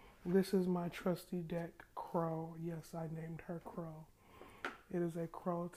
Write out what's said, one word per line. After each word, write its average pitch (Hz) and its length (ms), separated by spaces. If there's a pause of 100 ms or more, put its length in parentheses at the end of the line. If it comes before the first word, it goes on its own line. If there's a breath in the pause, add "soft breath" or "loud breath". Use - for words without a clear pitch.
(240 loud breath)
This 185 300
is 185 120
my 180 220
trusty 175 540
deck, 165 420 (120)
Crow. 165 580 (100)
Yes, 165 320
I 165 180
named 160 320
her 170 160
Crow. 160 440 (840 loud breath)
It 175 120
is 170 140
a 165 100
Crow 170 500